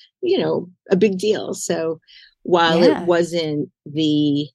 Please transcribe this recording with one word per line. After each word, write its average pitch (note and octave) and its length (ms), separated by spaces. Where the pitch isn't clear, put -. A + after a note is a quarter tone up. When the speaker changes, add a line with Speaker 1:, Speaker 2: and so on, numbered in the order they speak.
Speaker 1:
you F4+ 160
know, D#3+ 320
a G3 40
big F#3+ 220
deal. G3+ 380
So D#3+ 440
while E3+ 400
Speaker 2:
Yeah. E3+ 180
Speaker 1:
it E3+ 60
wasn't E3 600
the D3 680